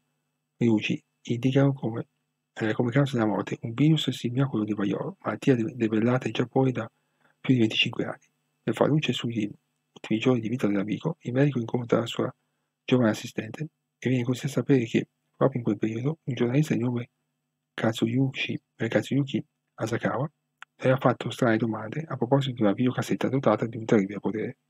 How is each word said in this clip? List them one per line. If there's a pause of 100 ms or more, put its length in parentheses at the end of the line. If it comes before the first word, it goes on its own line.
(560)
Ryuji (200)
indicano
come, (460)
eh,
come
causa
della
morte
un
virus
simile
a
quello
di
Vaiolo,
malattia
de-,
debellata
in
Giappone
da (520)
più
di
venticinque
anni. (360)
Per
far
luce
sugli (400)
ultimi
giorni
di
vita
dell'amico,
il
medico
incontra
la
sua (520)
giovane
assistente (300)
e
viene
così
a
sapere
che, (260)
proprio
in
quel
periodo,
un
giornalista
di
nome (640)
Kazuyuki, (140)
eh,
Kazuyuki (280)
Asakawa (460)
aveva
fatto
strane
domande
a
proposito
di
una
videocassetta
dotata
di
un
terribile
potere. (120)